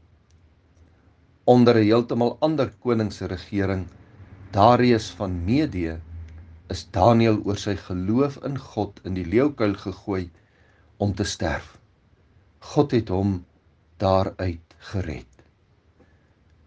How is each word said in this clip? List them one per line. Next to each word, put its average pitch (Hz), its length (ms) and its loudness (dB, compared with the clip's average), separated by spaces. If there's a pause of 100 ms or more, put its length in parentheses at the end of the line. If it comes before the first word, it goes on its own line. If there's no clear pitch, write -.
(1500)
Onder 120 300 8
'n 107 100 4
heeltemal 120 520 0
ander 151 400 0
koning 110 340 -2
se 95 140 -10
regering, 95 600 -4 (640)
Darius 120 580 4
van 92 360 -6
Medië, 92 560 -4 (680)
is - 240 -10
Daniël 113 460 4 (100)
oor 101 80 -2
sy 101 240 -4
geloof 110 640 -2
in 135 160 -6
God - 460 -8
in 92 100 -6
die 87 80 -6
leeukuil 113 560 0
gegooi 95 480 -8 (720)
om 101 160 0
te 104 80 -2
sterf. - 520 -8 (960)
God 147 200 2
het 113 200 0
hom 98 260 0 (640)
daaruit 95 720 -2 (160)
gered. 82 360 -8 (1400)